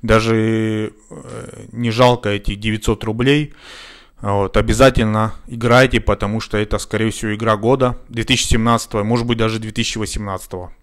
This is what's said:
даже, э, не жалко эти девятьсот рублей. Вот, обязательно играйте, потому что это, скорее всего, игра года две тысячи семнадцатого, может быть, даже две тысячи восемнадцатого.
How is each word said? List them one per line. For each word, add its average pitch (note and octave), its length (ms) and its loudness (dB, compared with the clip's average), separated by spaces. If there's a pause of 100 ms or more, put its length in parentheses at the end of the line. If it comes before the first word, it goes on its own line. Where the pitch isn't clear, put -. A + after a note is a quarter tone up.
даже, A2 920 2 (160)
э, - 640 -16
не A#2 180 -2
жалко A#2+ 380 4
эти G2+ 260 -2
девятьсот G#2+ 480 -2
рублей. C3 500 0 (680)
Вот, G2+ 340 -2
обязательно A2 800 4 (140)
играйте, A#2+ 520 4
потому G#2 400 -2
что - 180 -6
это, G#2 200 -2
скорее A2 320 -2
всего, G#2+ 260 -4
игра A2 220 0
года B2 400 2 (100)
две A2+ 160 -6
тысячи - 240 0
семнадцатого, A2+ 560 0
может A#2 220 0
быть, A#2+ 120 0
даже A2 220 0
две A2 140 -10
тысячи - 240 -4
восемнадцатого. G2 720 -8 (120)